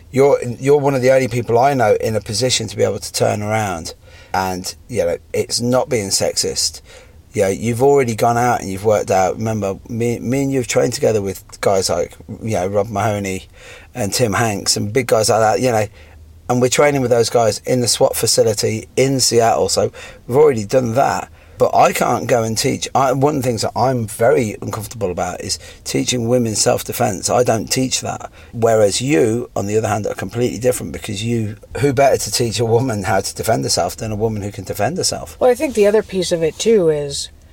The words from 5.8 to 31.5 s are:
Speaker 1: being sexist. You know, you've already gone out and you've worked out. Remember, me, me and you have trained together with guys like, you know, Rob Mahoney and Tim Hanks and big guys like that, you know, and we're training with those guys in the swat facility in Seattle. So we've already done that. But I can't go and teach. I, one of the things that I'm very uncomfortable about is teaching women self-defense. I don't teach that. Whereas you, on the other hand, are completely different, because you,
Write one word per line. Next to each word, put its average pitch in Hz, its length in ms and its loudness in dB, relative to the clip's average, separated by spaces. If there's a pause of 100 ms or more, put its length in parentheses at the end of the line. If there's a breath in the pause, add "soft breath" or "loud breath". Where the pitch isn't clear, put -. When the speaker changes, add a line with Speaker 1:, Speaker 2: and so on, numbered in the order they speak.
Speaker 1:
being 101 200 -2
sexist. - 720 -2 (520 loud breath)
You 104 100 0
know, 95 40 2
you've 113 340 -2
already 139 320 4
gone 117 240 2
out 120 240 2
and 95 80 -8
you've 95 160 -6
worked 104 240 2
out. 95 280 2
Remember, 104 420 -4 (100)
me, 117 300 -2
me 131 240 -2
and 135 80 -2
you 135 80 0
have 117 80 -4
trained 127 260 0
together 110 300 0
with - 380 -10
guys 98 280 2
like, 85 260 -4 (280)
you 110 100 -4
know, 90 140 -2
Rob 101 220 -2
Mahoney 101 580 -4 (480 loud breath)
and 104 180 -4
Tim 113 200 0
Hanks 104 440 -2
and 104 160 -4
big 123 140 0
guys 110 220 2
like 107 100 4
that, 110 220 2
you 127 100 2
know, 107 160 0 (640 loud breath)
and 123 120 2
we're 127 80 4
training 147 320 2
with 120 80 0
those 117 220 2
guys 117 340 2
in 127 160 2
the 117 60 0
swat - 280 2
facility 110 800 -2
in 135 240 2
Seattle. 113 500 2
So 104 220 0 (360 loud breath)
we've 123 100 0
already 139 280 4
done 120 280 0
that. - 380 0 (280 soft breath)
But - 160 2
I 165 180 6
can't 120 340 0
go 120 160 2
and 110 140 -4
teach. - 380 -2
I, 131 180 2
one 143 240 2
of 123 60 -2
the 131 40 -2
things 113 140 -2
that 107 140 -4
I'm 120 320 0
very 120 540 2
uncomfortable 104 500 -6
about 87 280 -6
is - 200 -6 (240 loud breath)
teaching 127 440 -2
women 117 280 0
self-defense. 110 760 -2
I 113 140 2
don't 113 240 0
teach 131 340 -2
that. - 300 -10 (200 loud breath)
Whereas 110 500 2
you, 123 540 0
on 104 120 -4
the 107 100 0
other 110 100 0
hand, 104 200 -2
are - 80 -6
completely 101 440 -4
different, 120 340 -2
because 98 300 -8
you, 113 320 -2 (240)